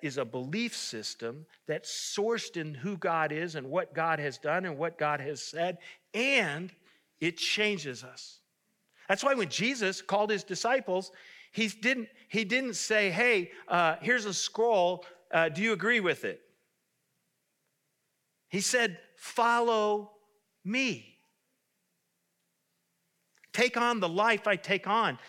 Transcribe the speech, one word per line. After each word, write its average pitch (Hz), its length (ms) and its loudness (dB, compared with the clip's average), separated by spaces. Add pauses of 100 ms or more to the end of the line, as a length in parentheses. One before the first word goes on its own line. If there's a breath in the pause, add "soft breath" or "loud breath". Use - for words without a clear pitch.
is 139 140 -4
a 135 80 -2
belief 135 500 -4
system 117 720 -8 (220 soft breath)
that's - 240 -6 (260)
sourced 214 400 -2
in 156 160 -4
who 160 240 -6
God 165 340 0
is 160 260 -4
and 135 120 -8
what 165 260 -4
God 160 240 0
has 143 200 -6
done 165 260 -2
and 156 140 -6
what 165 180 -4
God 147 240 -2
has 139 220 -8
said, 170 340 -2 (380 loud breath)
and 202 580 0 (480 soft breath)
it 170 160 0
changes 156 640 -2
us. - 380 -18 (680 loud breath)
That's 196 160 0
why 277 120 4
when 202 160 0
Jesus 208 500 0
called 208 300 2
his 196 140 0
disciples, 190 680 0 (400 loud breath)
he 220 160 0
didn't, 220 400 -2 (200 loud breath)
he 220 140 -2
didn't 240 320 0
say, 208 360 2
"Hey, 202 420 2 (160 loud breath)
uh, 170 320 4
here's 233 240 0
a 202 80 -4
scroll. 185 720 2 (260 loud breath)
Uh, 165 200 4
do 156 120 -2
you 226 100 2
agree 214 280 2
with 165 240 0
it?" 92 160 -6 (2000)
He 196 140 -2
said, 226 360 2 (180)
"Follow 226 1000 2 (480)
me. 202 560 -4 (2250)
Take 247 240 2
on 233 240 2
the 180 80 2
life 208 380 2
I 202 100 4
take 190 300 -2
on. 196 320 2 (100 loud breath)